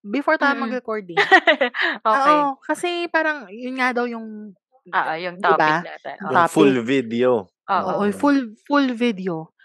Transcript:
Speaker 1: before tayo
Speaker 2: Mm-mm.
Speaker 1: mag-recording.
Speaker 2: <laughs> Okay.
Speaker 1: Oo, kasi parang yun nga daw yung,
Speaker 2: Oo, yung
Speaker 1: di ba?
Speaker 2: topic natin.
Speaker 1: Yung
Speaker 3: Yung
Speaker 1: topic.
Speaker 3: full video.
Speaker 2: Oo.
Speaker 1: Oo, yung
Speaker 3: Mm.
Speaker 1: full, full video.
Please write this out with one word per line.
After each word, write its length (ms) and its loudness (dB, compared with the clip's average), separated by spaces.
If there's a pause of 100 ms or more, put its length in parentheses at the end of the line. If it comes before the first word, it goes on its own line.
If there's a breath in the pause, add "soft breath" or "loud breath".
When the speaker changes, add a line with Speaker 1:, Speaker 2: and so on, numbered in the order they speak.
Speaker 1:
before 400 -2
tayo 160 2
Speaker 2:
Mm-mm. 0 -
Speaker 1:
mag-recording. 600 -6
Speaker 2:
<laughs> 840 2
Okay. 400 4
Speaker 1:
Oo, 240 -2
kasi 480 -4
parang 400 -2
yun 240 -10
nga 160 0
daw 160 -2
yung, 480 -12 (320)
Speaker 2:
Oo, 320 -2
yung 160 -8
Speaker 1:
di 160 2
ba? 320 2
Speaker 2:
topic 0 -
natin. 320 -14
Speaker 1:
Yung 160 -8
Speaker 3:
Yung 160 4
Speaker 1:
topic. 80 -14
Speaker 3:
full 240 6
video. 500 0 (380)
Speaker 2:
Oo. 240 -2
Speaker 1:
Oo, 160 -2
yung 80 -4
Speaker 3:
Mm. 40 -10
Speaker 1:
full, 180 4 (260)
full 220 2 (100)
video. 560 -4 (120)